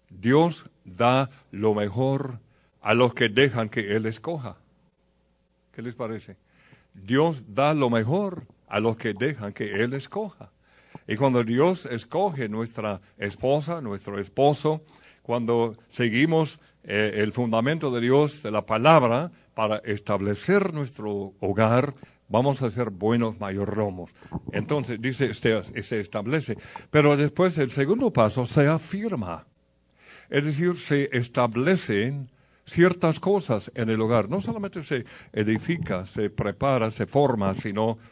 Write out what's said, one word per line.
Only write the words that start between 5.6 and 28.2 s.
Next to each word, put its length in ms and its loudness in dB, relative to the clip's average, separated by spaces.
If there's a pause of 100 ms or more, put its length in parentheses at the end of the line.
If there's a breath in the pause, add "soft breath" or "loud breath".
¿Qué 120 -14
les 100 -10
parece? 440 -10 (580 soft breath)
Dios 480 2 (100)
da 220 2
lo 160 2
mejor 560 -2 (200)
a 120 -4
los 180 0
que 160 -4
dejan 400 -4
que 300 -4
Él 100 -2
escoja. 580 -10 (560 loud breath)
Y 80 -4
cuando 280 2
Dios 420 2
escoge 640 -4
nuestra 500 -6 (200 soft breath)
esposa, 640 -2
nuestro 380 -8
esposo, 640 0 (400 soft breath)
cuando 560 0 (120)
seguimos, 720 0 (240 soft breath)
eh, 340 0
el 160 0
fundamento 580 0
de 100 -2
Dios, 400 2
de 80 -8
la 160 -2
palabra, 640 4 (260 soft breath)
para 200 0
establecer 920 -2
nuestro 680 -6
hogar, 560 2 (340 loud breath)
vamos 320 2
a 80 0
ser 220 -4
buenos 480 0
mayordomos. 720 -4 (400 loud breath)
Entonces, 500 -4
dice, 320 -2
"se, 300 0 (180)
se 180 -4
establece". 600 -4 (320 loud breath)
Pero 260 6
después, 400 2
el 140 0
segundo 420 0
paso, 320 2